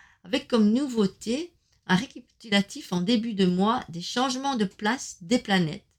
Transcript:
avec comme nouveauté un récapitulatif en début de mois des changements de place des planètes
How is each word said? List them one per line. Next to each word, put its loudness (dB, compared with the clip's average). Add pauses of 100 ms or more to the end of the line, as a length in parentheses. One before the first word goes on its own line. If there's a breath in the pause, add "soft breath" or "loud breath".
(220 soft breath)
avec -4
comme 4
nouveauté -2 (320)
un 2
récapitulatif -4
en 0
début 0
de 4
mois 2
des -10
changements -2
de 2
place -4
des 0
planètes 0 (140)